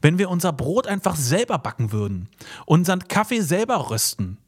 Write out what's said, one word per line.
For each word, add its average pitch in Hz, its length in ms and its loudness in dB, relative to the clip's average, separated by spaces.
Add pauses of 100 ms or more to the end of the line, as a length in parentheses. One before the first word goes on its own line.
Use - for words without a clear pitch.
wenn 156 160 6
wir 190 120 0
unser 175 240 0
Brot 175 340 -2
einfach 196 300 -2
selber 160 420 0
backen 107 320 -4
würden, 101 380 -4 (360)
unseren 180 420 4
Kaffee 214 340 0
selber 180 480 0
rösten 104 480 -4 (100)